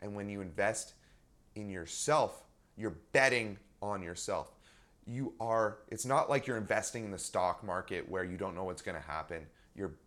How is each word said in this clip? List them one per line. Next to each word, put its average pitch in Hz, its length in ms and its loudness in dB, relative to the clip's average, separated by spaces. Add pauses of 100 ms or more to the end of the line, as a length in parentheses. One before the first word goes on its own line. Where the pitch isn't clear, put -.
and 104 140 -6
when 101 140 -4
you 101 120 -4
invest 98 540 0 (640)
in 104 120 -6
yourself, 104 760 2 (320)
you're 101 200 -4 (160)
betting 123 460 4 (240)
on 101 200 -2
yourself. 87 500 -4 (540)
You 123 340 -4
are, 113 380 4 (100)
it's 113 180 -6
not 135 240 4
like 139 160 4
you're 123 100 0
investing 110 480 0
in 101 60 -6
the 92 80 -6
stock 90 440 0
market 90 460 -4
where 92 160 -2
you 90 140 -4
don't 95 160 -2
know 92 100 -4
what's 90 160 -4
gonna 85 200 -6
happen. 78 460 -6 (280)
You're 90 220 -6 (100)